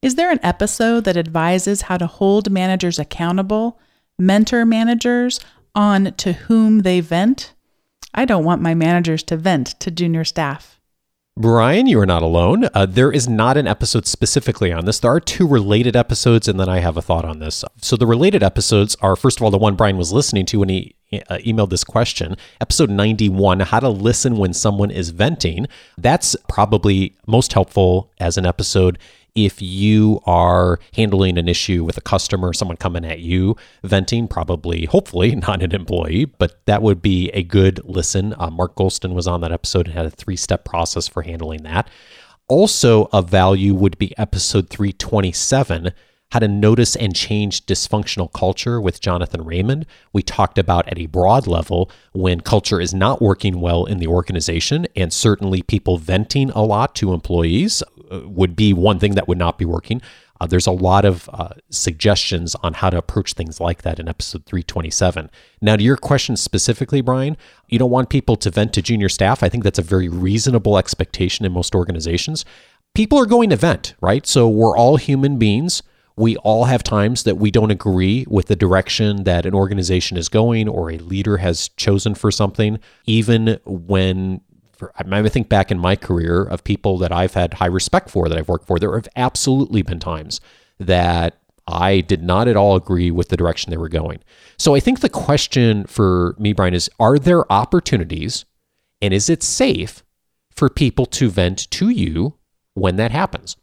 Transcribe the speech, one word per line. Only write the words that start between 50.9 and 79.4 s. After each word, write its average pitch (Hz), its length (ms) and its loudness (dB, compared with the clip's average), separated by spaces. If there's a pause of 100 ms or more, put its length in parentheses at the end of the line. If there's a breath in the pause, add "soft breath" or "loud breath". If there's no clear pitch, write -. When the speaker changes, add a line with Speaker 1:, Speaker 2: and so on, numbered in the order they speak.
Speaker 2:
a 82 100 -10
broad 90 380 2
level 85 440 -2 (240 soft breath)
when 92 260 -2
culture 101 400 0
is 90 140 -4
not 98 260 0
working 95 400 0
well 87 240 0
in 98 140 -4
the 85 80 -4
organization, 90 800 -2 (100)
and 90 160 -2
certainly 98 480 0
people 92 380 -2
venting 101 540 -2
a 107 100 0
lot 110 320 0
to 95 180 -2
employees, 87 720 0 (260)
uh, 92 160 -14
would 90 300 -2
be 104 180 4
one 92 280 2
thing 101 160 2
that 98 100 -2
would - 100 0
not 87 220 -2
be - 60 -2
working. 85 360 -6 (400 loud breath)
Uh, 85 60 -6
there's 90 220 0
a - 20 0
lot 92 340 2
of, 92 280 0
uh, 82 160 -10 (220)
suggestions 87 920 -2
on 85 100 -2
how - 160 -2
to 87 80 0
approach - 360 -4
things 82 260 -10
like 85 240 -4
that 82 160 -6
in 82 100 -10
episode - 380 -10
three 90 160 -6
twenty-seven. 82 640 -4 (320 soft breath)
Now, 107 140 2
to 104 80 2
your 123 140 4
question 135 400 -2
specifically, 123 640 -2
Brian, 131 360 -2 (300 soft breath)
you 117 140 0
don't 127 100 2
want 127 180 2
people 127 280 0
to - 120 -4
vent 107 260 0
to 101 80 0
junior 104 260 0
staff. 101 340 0
I 92 60 2
think 110 160 -4
that's 98 160 0
a - 20 -2
very 92 260 0
reasonable 104 720 0
expectation - 640 -4
in 92 60 0
most 87 240 -4
organizations. 85 720 -2 (500 soft breath)
People 220 240 4
are 254 80 6
going 233 240 4
to 147 60 4
vent, 139 440 0
right? 95 240 0
So 117 240 4
we're 110 280 4
all 127 220 6
human 139 380 0
beings. 113 460 0 (340)
We 113 200 2
all 110 300 2
have 127 180 0
times 107 400 0
that 95 140 0
we 104 120 2
don't 107 220 2
agree 95 560 0
with 101 180 0
the 107 80 2
direction 95 680 0
that 87 220 0